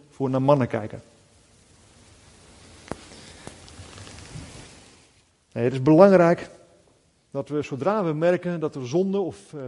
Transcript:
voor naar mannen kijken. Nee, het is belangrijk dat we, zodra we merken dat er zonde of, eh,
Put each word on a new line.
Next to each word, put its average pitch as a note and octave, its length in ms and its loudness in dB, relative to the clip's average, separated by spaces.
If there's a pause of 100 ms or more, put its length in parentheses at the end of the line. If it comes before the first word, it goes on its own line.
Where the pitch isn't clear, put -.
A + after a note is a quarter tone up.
(100)
voor C3+ 200 -4
naar C3 120 0
mannen C3+ 260 4
kijken. A2 340 -6 (4000)
Nee, A#2 120 -4
het B2 80 0
is C3 100 -4
belangrijk E3+ 680 6 (800)
dat C#3 180 -8
we, D3 140 -4
zodra F3+ 420 -4
we E3 80 -2
merken E3+ 480 -2
dat D3+ 140 -6
er B2+ 140 -8
zonde F#3+ 300 0
of, E3 360 -8
eh, D3 140 -12